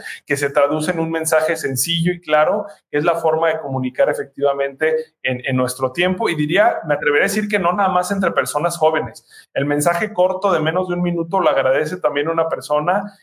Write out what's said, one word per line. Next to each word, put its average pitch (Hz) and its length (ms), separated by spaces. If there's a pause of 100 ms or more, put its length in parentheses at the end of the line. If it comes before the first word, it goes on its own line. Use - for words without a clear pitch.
(260)
que 147 100
se 139 140
traduce 151 400
en 170 100
un 165 120
mensaje 160 460
sencillo 165 540
y 175 100
claro, 156 440 (240)
que 147 80
es 151 60
la 170 100
forma 160 360
de 151 100
comunicar 131 500
efectivamente 139 840 (260)
en, 127 240
en 131 100
nuestro 127 360
tiempo, 185 360
y 170 60
diría, 165 540
me 147 80
atreveré 147 300
a - 20
decir 208 200
que 202 120
no 175 120
nada 196 180
más 180 200
entre 190 220
personas 147 440
jóvenes. - 800
El 139 120
mensaje 170 460
corto 185 400
de 165 80
menos 165 280
de 175 80
un 175 80
minuto 175 360
lo 165 120
agradece 139 460
también 147 320
una 165 200
persona 175 720